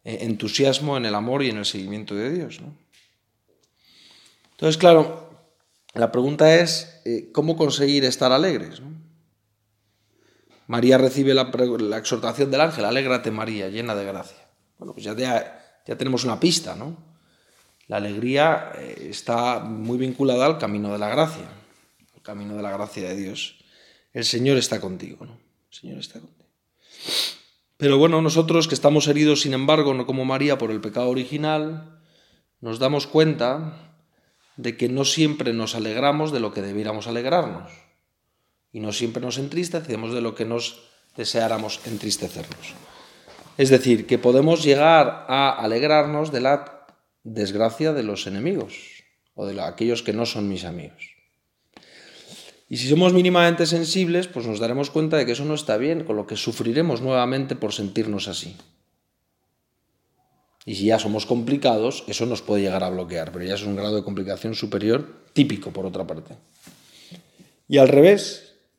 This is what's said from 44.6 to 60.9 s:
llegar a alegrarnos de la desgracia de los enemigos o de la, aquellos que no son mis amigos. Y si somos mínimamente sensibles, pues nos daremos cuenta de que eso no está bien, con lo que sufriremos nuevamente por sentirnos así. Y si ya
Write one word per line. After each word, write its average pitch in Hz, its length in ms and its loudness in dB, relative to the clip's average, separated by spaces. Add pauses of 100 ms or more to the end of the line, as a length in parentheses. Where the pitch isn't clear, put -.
llegar 147 640 6
a 135 220 2
alegrarnos 151 800 0
de 131 100 -2
la 143 460 0 (380)
desgracia 110 680 -2
de 143 100 -2
los 101 240 -6
enemigos 110 800 -6 (300)
o 101 120 -10
de 98 80 -8
la, 92 120 -6
aquellos 113 360 -2
que 107 100 -4
no 110 120 -2
son 107 240 -4
mis 92 160 -6
amigos. 82 520 -14 (1500)
Y 123 80 -10
si 123 120 -4
somos 175 240 6
mínimamente 175 540 4
sensibles, 170 600 0
pues 120 180 -8
nos 107 140 -4
daremos 131 300 -2
cuenta 156 260 0
de 135 100 2
que 120 60 0
eso 135 120 -6
no 151 100 -2
está 143 220 -2
bien, 151 280 -2
con 113 100 -4
lo 104 140 -4
que 110 80 -8
sufriremos 120 640 -2
nuevamente 131 560 -2
por 107 160 -6
sentirnos 104 560 -4
así. 92 280 -10 (2000)
Y 110 120 -8
si 98 100 -2
ya 113 140 4